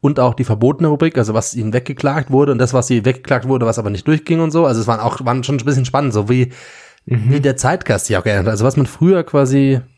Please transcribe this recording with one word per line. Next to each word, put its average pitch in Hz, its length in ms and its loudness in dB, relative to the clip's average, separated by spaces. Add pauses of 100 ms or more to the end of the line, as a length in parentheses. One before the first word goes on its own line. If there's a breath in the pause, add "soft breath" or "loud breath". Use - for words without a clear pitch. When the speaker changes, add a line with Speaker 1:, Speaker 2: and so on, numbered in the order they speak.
Speaker 1:
Und 139 180 0
auch 123 140 2
die 123 100 -4
verbotene 127 440 0
Rubrik, 156 280 0
also 107 160 0
was 110 220 -4
ihnen 110 180 -4
weggeklagt 135 580 -4
wurde 139 220 4
und 117 60 0
das, 123 160 0
was 127 140 2
sie 117 180 0
weggeklagt 127 420 -2
wurde, 127 160 0
was 113 140 0
aber 104 120 -4
nicht 98 160 -6
durchging 160 340 0
und 160 100 0
so. 160 160 2
Also 113 160 0
es 101 40 -2
waren 113 140 0
auch, 117 240 -4
waren 123 200 -2
schon 143 140 -2
ein 117 60 -6
bisschen 135 220 0
spannend, 143 260 -2
so 104 160 0
wie, 127 240 2 (540 loud breath)
Speaker 2:
Mhm. 117 260 0
Speaker 1:
wie 143 80 2
der 139 160 0
Zeitgeist 127 500 -2
sich 101 120 -2
auch 87 60 -4
geändert 101 200 0
hat. 110 60 0
Also 107 160 0
was 135 100 0
man 143 80 2
früher 170 400 0
quasi 135 560 2 (180)